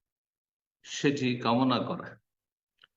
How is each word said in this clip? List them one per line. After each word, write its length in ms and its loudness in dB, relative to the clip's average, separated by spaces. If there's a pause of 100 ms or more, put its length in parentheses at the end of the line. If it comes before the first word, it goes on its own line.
(960)
সেটি 300 0 (180)
কামনা 340 4 (100)
করা, 180 -8 (880)